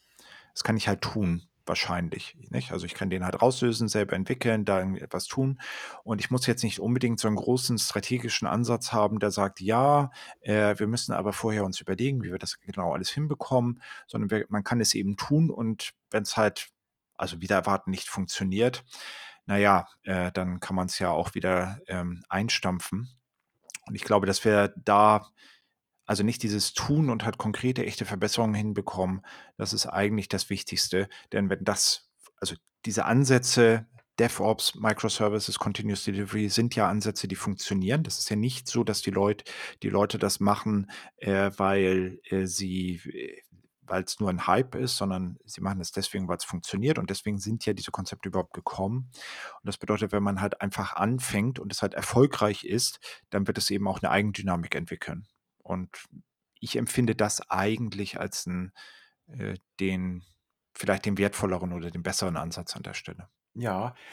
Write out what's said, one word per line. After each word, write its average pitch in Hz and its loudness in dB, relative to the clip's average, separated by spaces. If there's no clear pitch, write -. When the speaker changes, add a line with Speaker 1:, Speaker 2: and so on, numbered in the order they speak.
Speaker 1:
Das - -6
kann 113 2
ich 107 0
halt 98 0
tun, 87 -2
wahrscheinlich, 85 -4
nicht? - -4
Also 85 -6
ich - -10
kann 98 -4
den 90 -2
halt - 0
rauslösen, 117 4
selber 101 2
entwickeln, 113 0
da 98 4
irgendwie 95 -2
etwas - -6
tun. 135 -2
Und 104 -4
ich - -4
muss 127 2
jetzt 120 2
nicht 101 -2
unbedingt 117 2
so 117 2
einen 107 4
großen 123 0
strategischen 117 -2
Ansatz 117 0
haben, 107 2
der 101 2
sagt, 98 0
„Ja, 135 4
äh, 104 4
wir 110 0
müssen 113 -2
aber 95 0
vorher 107 0
uns 92 -4
überlegen, 120 -2
wie 87 -6
wir 95 -6
das - -8
genau 90 -4
alles 90 -4
hinbekommen“, 131 0
sondern 104 -2
wir, 107 0
man 104 -2
kann 120 0
es 107 2
eben 101 0
tun 156 4
und 113 -4
wenn's 107 -2
halt, 107 2
also 85 -6
wider 95 2
Erwarten 95 0
nicht - -6
funktioniert, 98 0
na 101 0
ja, 98 6
äh, 90 -2
dann 90 -2
kann 95 -4
man's 90 -2
ja 90 2
auch 82 0
wieder, 92 0
ähm, 87 -4
einstampfen. 95 -2
Und - -8
ich 98 -8
glaube, 101 6
dass 95 2
wir 104 6
da, 107 6
also 104 0
nicht 117 0
dieses 104 0
Tun 147 2
und 107 -2
halt 110 -2
konkrete, 120 0
echte 104 -6
Verbesserungen 107 0
hinbekommen, 95 -2
das 107 -4
ist 107 -2
eigentlich 101 0
das - -4
Wichtigste. 95 -2
Denn 101 2
wenn 95 -2
das, - 0
also 85 -6
diese 107 0
Ansätze, 120 6
DevOps, - 2
Microservices, 107 0
Continuous 104 -2
Delivery, 101 -2
sind 117 0
ja 104 4
Ansätze, 104 -2
die 95 -4
funktionieren. 101 0
Das - -6
ist - -4
ja 107 0
nicht 123 -2
so, 120 0
dass 104 -2
die - -2
Leut-, 101 2
die 104 -2
Leute 101 2
das 98 0
machen, 101 2
äh, 98 2
weil, 95 2
äh, 95 0
sie, 92 -4
äh, - -12
weil's 92 -4
nur 101 0
ein 87 -2
Hype 123 2
ist, 127 -2
sondern 92 -2
sie - -16
machen 95 -2
es 85 -8
deswegen, 95 -4
weil's 87 -4
funktioniert. 101 -2
Und 90 -4
deswegen 101 -4
sind 107 -4
ja 104 0
diese - -8
Konzepte - -8
überhaupt 92 -2
gekommen. 117 -4
Und - -16
das 101 -8
bedeutet, 104 0
wenn 101 2
man 98 0
halt 101 -2
einfach 98 -4
anfängt 113 0
und 101 -8
es - -4
halt 98 -2
erfolgreich 113 4
ist, - -2
dann 98 0
wird - -2
es - 0
eben 101 0
auch 92 -2
eine 80 2
Eigendynamik 98 0
entwickeln. - -6
Und - -8
ich 120 -6
empfinde 117 2
das - -2
eigentlich 104 -2
als - -6
'n, 90 -6
äh, 104 -8
den, 92 -2
vielleicht 98 0
den 101 0
wertvolleren 92 0
oder 85 -6
den 85 -8
besseren 92 -2
Ansatz 82 -8
an - -12
der - -10
Stelle. - -14
Speaker 2:
Ja, 113 -2